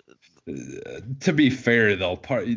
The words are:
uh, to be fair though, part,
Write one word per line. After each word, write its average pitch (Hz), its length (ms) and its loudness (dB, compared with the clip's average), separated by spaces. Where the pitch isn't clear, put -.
uh, 69 540 -12
to 185 120 2
be 147 160 6
fair 113 460 2
though, 90 200 -2
part, 110 420 -4